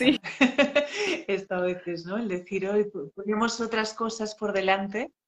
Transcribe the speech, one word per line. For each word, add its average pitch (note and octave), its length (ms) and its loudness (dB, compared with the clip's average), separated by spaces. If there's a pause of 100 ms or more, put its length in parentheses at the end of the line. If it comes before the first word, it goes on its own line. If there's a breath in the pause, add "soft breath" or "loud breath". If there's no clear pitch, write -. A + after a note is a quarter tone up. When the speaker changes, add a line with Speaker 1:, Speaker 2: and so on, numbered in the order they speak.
Speaker 1:
Sí. - 180 4
Speaker 2:
<laughs> D4 1040 2
esto F#3+ 280 -2
a F3+ 60 0
veces, F3 440 -2
¿no? F#3+ 120 -4
El A#3 120 -2
decir, F#3+ 400 -4
"Hoy G#3 200 2
po-, D3 220 -10
ponemos G#3+ 500 0
otras A3 320 0
cosas A3 420 -4
por G3+ 180 -2
delante", G3 600 0 (140)